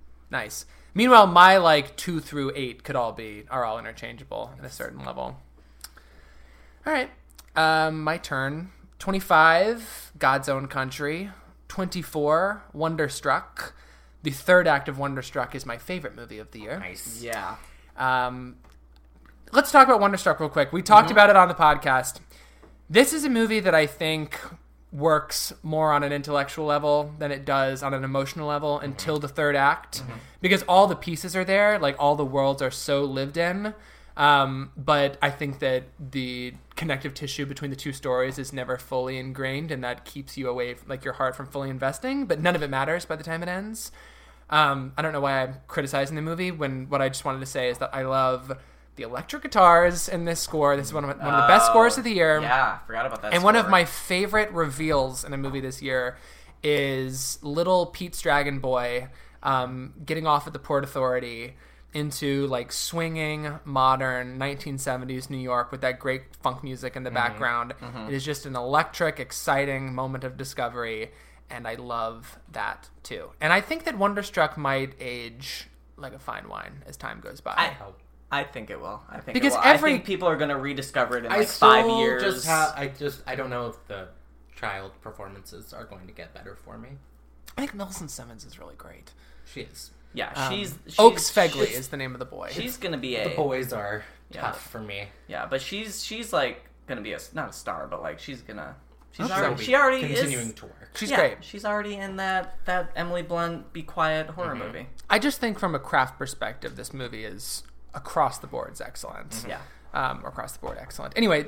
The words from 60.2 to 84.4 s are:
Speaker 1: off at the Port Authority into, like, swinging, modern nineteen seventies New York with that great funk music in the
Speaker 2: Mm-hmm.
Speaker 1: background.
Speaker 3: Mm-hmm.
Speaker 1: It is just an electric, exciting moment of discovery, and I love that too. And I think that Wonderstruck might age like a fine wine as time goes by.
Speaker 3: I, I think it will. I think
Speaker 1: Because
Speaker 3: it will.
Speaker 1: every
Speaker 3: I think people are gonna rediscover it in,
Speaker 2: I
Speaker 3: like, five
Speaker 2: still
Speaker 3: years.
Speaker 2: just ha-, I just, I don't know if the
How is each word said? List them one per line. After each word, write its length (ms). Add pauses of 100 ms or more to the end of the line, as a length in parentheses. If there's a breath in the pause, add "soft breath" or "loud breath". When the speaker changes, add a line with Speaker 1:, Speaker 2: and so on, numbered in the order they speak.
Speaker 1:
off 220
at 60
the 60
Port 240
Authority 720 (380 soft breath)
into, 540
like, 240
swinging, 920
modern 760
nineteen 400
seventies 520
New 80
York 340
with 100
that 180
great 240 (180)
funk 220
music 320
in 80
the 60
Speaker 2:
Mm-hmm. 60
Speaker 1:
background. 680
Speaker 3:
Mm-hmm. 280
Speaker 1:
It 40
is 120
just 200
an 100
electric, 640
exciting 720
moment 300
of 140
discovery, 720 (380 soft breath)
and 180
I 80
love 640 (120)
that 380 (140)
too. 260 (100)
And 140
I 80
think 240
that 120
Wonderstruck 600
might 420
age 680 (280)
like 180
a 60
fine 300
wine 360
as 120
time 240
goes 200
by. 160
Speaker 3:
I, 160 (560)
I 140
think 260
it 120
will. 280
I 120
think 120
Speaker 1:
Because 200
Speaker 3:
it 40
will. 80
Speaker 1:
every 260
Speaker 3:
I 40
think 100
people 220
are 80
gonna 220
rediscover 600
it 80
in, 60
Speaker 2:
I 60
Speaker 3:
like, 100
five 380
Speaker 2:
still 140
Speaker 3:
years. 220
Speaker 2:
just 240
ha-, 300
I 120
just, 380
I 100
don't 140
know 180
if 200
the 220 (460)